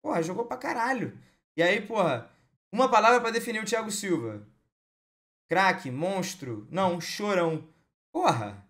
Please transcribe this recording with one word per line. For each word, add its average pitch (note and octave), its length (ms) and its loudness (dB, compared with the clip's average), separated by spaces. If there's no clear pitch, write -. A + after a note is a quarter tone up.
Porra, A#3+ 180 -2
jogou F#3 240 -4
pra B3+ 100 -8
caralho. B3 600 -4
E D#3+ 60 2
aí, G3+ 180 2
porra, F#3 480 -2
uma B3 180 2
palavra A#3 300 8
pra A#3 120 -2
definir A3+ 320 -4
o - 20 -8
Thiago A3 240 -2
Silva. B2 580 -4
Craque, F#3 400 2
monstro, C#3 800 -4
não, F3 320 0
chorão. E3+ 680 -2
Porra. A#2+ 560 -2